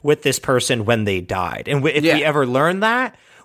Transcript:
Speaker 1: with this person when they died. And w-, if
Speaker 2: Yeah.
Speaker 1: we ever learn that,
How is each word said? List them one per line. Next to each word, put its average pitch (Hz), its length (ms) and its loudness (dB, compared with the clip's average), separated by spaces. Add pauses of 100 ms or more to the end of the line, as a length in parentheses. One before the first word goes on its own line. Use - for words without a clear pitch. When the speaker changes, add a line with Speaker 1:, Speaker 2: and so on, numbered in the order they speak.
Speaker 1:
with 147 200 0
this 135 160 0
person 123 460 0
when 110 200 2
they 95 160 0
died. 90 480 -6
And 139 120 0
w-, 135 140 0
if 151 100 0
Speaker 2:
Yeah. 160 120 4
Speaker 1:
we 147 80 0
ever 147 220 2
learn 156 340 0
that, 233 360 -2 (280)